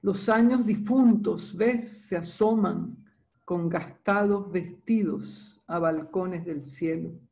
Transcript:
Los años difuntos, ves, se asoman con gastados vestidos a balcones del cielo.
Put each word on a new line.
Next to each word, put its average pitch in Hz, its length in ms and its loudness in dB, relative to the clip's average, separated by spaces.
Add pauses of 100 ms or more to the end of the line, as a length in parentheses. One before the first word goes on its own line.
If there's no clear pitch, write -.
Los 196 280 -2
años 233 360 4
difuntos, 220 920 2
ves, 233 500 0
se 185 100 -4
asoman 175 880 0 (400)
con 175 240 -2
gastados 196 840 0
vestidos - 1120 -4
a 170 140 -4
balcones 170 640 -2
del 156 180 -8
cielo. 165 560 -6 (140)